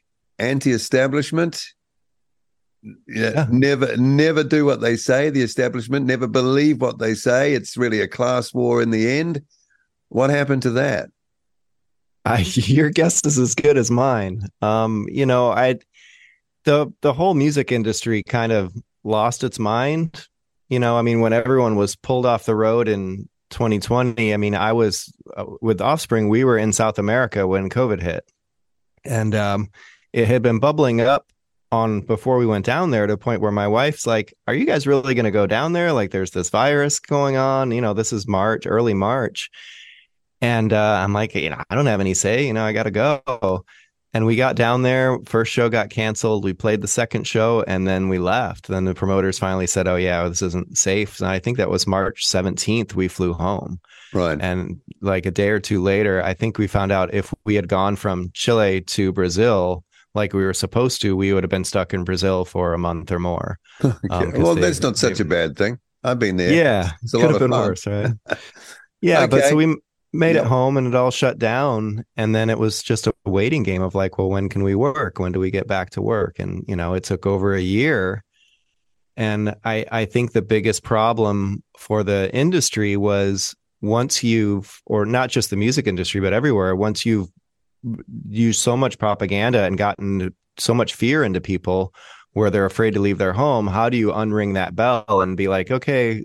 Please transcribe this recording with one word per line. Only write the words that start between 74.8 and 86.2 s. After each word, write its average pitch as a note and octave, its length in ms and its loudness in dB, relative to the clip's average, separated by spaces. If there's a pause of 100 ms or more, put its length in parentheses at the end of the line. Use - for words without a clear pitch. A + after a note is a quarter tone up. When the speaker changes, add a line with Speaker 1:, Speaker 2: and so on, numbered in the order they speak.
Speaker 2:
When F#2 140 -4
do F2+ 80 -2
we F#2+ 100 -2
get F#2+ 180 -4
back F#2 240 -4
to G2 120 -8
work?" G#2+ 340 -2
And, F#2 300 -8
you G2 80 -6
know, F2 180 -4
it F#2 100 -4
took - 220 -6
over G2 300 0
a F#2+ 60 -2
year. G#2 640 -2 (920)
And G#2+ 380 -2 (100)
I, A2 260 -2
I A2+ 140 -2
think A#2+ 280 -2
the A2 100 2
biggest G#2+ 400 0
problem G#2+ 800 0 (120)
for G#2+ 280 -2
the G2 320 0
industry B2 640 0
was G2+ 580 0 (260)
once A#2 420 0
you've, G#2+ 600 0
or G#2 220 0
not B2 240 0
just - 180 -2
the G2 80 -4
music B2 300 0
industry, F#2 340 -2